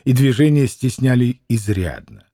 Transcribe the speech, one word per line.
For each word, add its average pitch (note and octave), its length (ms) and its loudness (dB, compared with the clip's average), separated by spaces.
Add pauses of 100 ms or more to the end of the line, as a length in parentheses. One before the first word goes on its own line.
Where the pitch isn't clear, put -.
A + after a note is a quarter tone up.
и C3+ 100 0
движение C#3 540 2
стесняли B2+ 800 -2
изрядно. F#2 760 -6 (100)